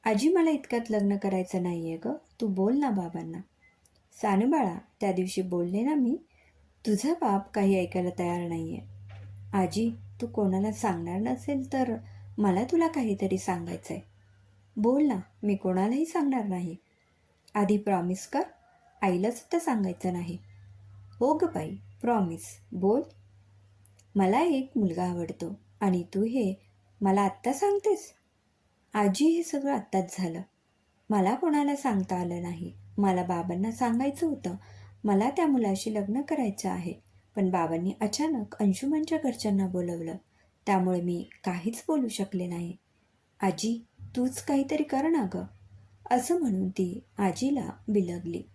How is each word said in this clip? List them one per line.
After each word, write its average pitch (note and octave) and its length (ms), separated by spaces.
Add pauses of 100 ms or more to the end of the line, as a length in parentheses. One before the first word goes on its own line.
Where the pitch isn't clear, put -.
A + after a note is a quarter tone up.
"आजी, A3+ 280
मला E4 180
इतक्यात A#3+ 400
लग्न G3+ 260
करायचं F#3 460
नाहीये E3 340
गं, A#3 180 (260)
तू A#3 60
बोल G3 320
ना C#4+ 120
बाबांना." E3+ 480 (840)
"सानू G#3 240
बाळा, C4 320 (220)
त्या G3 120
दिवशी F#3 300
बोलले F3+ 400
ना C#4+ 120
मी, C4 220 (720)
तुझा A3 260
बाप G#3 380
काही G3 300
ऐकायला F3+ 380
तयार F3 300
नाहीये." E3 300 (760)
"आजी, G3+ 400 (300)
तू A#3+ 40
कोणाला G3+ 460
सांगणार F3+ 460
नसेल C4 540
तर B3+ 220 (440)
मला G3+ 260
तुला E4 240
काहीतरी G3+ 500
सांगायचंय." F3 600 (800)
"बोल B3+ 300
ना, G#3+ 140 (220)
मी G#3 140
कोणालाही G3+ 500
सांगणार C#4 380
नाही." F3+ 320 (800)
"आधी G#3 240
प्रॉमिस F#3 480
कर, - 160 (600)
आईला F#3+ 280
सुद्धा - 280
सांगायचं G3 540
नाही." F3 260 (800)
"हो C4+ 140
गं E4 120
बाई, E3 300 (240)
प्रॉमिस, F#3+ 420 (300)
बोल." G3+ 300 (1120)
"मला G3 260
एक C#4 360
मुलगा F3+ 280
आवडतो E3+ 540 (220)
आणि F#3 220 (120)
तू G3 100
हे A3+ 300 (460)
मला G3 200
आत्ता A#3 320
सांगतेस?" G4+ 600 (840)
"आजी, G#3+ 420
हे E4+ 60
सगळं C#4 300
आत्ताच F#3+ 460
झालं. E3+ 220 (680)
मला G3+ 240
कोणाला D4 420
सांगता G3 400
आलं F3 260
नाही. F3 300 (260)
मला F#3 240
बाबांना F3+ 480
सांगायचं B3+ 560
होतं, G3 300 (480)
मला G#3 260
त्या E4 160
मुलाशी A3 480
लग्न G#3 260
करायचं B3 480
आहे, F3+ 260 (420)
पण F#3+ 140
बाबांनी E3+ 500
अचानक A#3 600
अंशुमनच्या D4 640
घरच्यांना G3+ 420
बोलवलं, F3 480 (520)
त्यामुळे F#3 340
मी F3 280 (160)
काहीच F#3 420
बोलू C#4 220
शकले G3 380
नाही." F3 300 (640)
"आजी, A3 440 (320)
तूच B3+ 260
काहीतरी C#4 400
कर D4 260
ना D4+ 260
गं," F3+ 100 (640)
असं B3 280
म्हणून F#3+ 300
ती F#3 320 (180)
आजीला A#3+ 520 (180)
बिलगली. F3 540 (120)